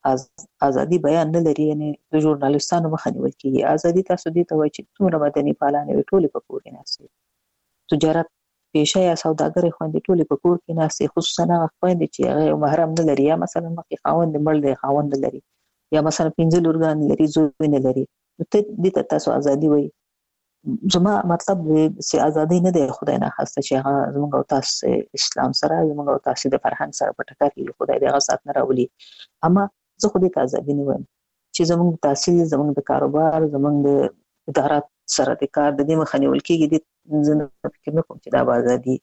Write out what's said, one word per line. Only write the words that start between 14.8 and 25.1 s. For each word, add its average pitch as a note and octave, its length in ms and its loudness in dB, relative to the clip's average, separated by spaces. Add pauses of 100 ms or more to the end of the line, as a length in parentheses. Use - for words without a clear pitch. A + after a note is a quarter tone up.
نه C3+ 80 -2
لري، - 180 -6 (520)
یا D#3 160 4
مثلاً D#3+ 200 0 (120)
پنځه E3 240 4
لورګان D#3+ 340 2 (120)
لري، D#3 160 2
زوی D3+ 480 0
نه C#3 40 2
لري. C3 260 0 (360)
نو E3+ 100 -4
ته G#3 80 2 (240)
دې F#3+ 80 2
ته - 120 -2
تاسو - 300 -2
ازادي C#3+ 360 0
وایي. D3 200 2 (1040)
زما G3 280 2 (100)
مطلب F3 360 -2
د D#3 320 2
سي-، - 260 0
ازادي D#3+ 340 2
نه F#3 100 4
دی D#3+ 160 2 (120)
خدای - 200 -2
ناخواسته - 440 -4
چې - 100 -4
هغه C#3 420 0
زموږ C#3+ 200 -2
او C3+ 80 0
تاسو C3 520 -2 (200)